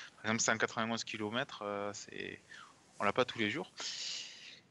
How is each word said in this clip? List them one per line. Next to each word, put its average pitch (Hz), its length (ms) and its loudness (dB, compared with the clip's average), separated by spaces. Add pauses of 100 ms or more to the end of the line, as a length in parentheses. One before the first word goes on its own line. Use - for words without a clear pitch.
(160)
Par - 100 -10
exemple, 113 160 4
cent 113 160 6
quatre-vingt-onze 113 460 2
kilomètres, 110 580 -2
euh, 101 320 0
c'est, 95 460 -8 (580)
on - 60 0
l'a 101 100 6
pas 123 120 6
tous - 120 -6
les 107 140 4
jours. 156 200 -2 (1000)